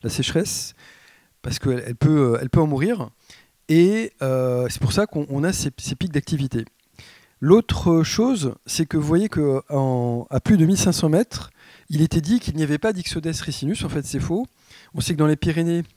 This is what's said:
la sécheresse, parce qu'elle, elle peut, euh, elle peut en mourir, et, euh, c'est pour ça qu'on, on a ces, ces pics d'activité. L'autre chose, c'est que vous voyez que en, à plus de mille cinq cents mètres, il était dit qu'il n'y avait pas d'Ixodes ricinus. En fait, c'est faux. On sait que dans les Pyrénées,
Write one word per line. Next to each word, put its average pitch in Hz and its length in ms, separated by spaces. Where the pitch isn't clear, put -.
la 113 80
sécheresse, - 640
parce 123 200
qu'elle, 123 260
elle 120 80
peut, 143 400
euh, 117 60
elle 135 100
peut 170 100
en 156 60
mourir, 151 440
et, 196 440
euh, 127 460
c'est - 140
pour 104 100
ça 208 140
qu'on, 147 220
on 139 160
a 185 80
ces, 139 260
ces - 160
pics 180 160
d'activité. 135 540
L'autre 165 640
chose, 214 520
c'est - 200
que - 100
vous 147 100
voyez 175 220
que 143 400
en, 123 600
à - 100
plus 214 160
de 160 100
mille 185 100
cinq 180 160
cents - 160
mètres, - 420
il 151 140
était 165 180
dit 202 200
qu'il - 160
n'y 160 80
avait 147 140
pas 220 140
d'Ixodes 175 340
ricinus. 156 580
En 151 40
fait, 143 160
c'est 135 160
faux. 202 260
On 131 60
sait - 140
que 147 40
dans 151 80
les 151 100
Pyrénées, 170 460